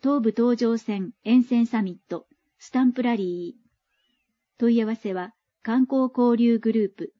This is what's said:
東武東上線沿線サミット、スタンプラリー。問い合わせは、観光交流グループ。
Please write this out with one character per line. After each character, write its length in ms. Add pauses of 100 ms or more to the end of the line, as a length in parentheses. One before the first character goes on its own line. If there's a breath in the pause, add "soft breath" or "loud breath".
東 200
武 140
東 220
上 180
線 380 (100)
沿 180
線 240
サ 140
ミ 120
ッ 180
ト、 160 (320)
ス 120
タ 140
ン 80
プ 100
ラ 140
リ 420
ー。 100 (880)
問 180
い 60
合 60
わ 80
せ 180
は、 200 (280)
観 240
光 280
交 220
流 220
グ 140
ル 220
ー 0
プ。 260